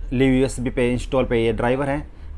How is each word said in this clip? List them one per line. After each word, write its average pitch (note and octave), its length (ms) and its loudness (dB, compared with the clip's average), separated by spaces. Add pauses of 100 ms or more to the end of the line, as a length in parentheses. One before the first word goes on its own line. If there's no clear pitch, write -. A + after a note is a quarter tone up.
leave C3 240 4
यूएसबी B2+ 360 0
पे B2 220 0
इंस्टॉल B2 340 0
पे A#2+ 120 0
ये A2+ 160 2
ड्राइवर B2+ 360 0
है, D3 160 -4 (320)